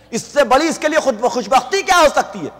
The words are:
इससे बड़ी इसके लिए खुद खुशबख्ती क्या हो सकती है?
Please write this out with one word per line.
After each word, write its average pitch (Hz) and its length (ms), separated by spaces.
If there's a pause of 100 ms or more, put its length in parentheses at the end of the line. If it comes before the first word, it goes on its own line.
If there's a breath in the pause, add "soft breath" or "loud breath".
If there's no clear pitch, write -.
(120)
इससे 277 320
बड़ी 262 200
इसके 311 240
लिए 302 120
खुद 226 200
खुशबख्ती 247 640
क्या 381 140
हो 311 120
सकती - 300
है? 147 220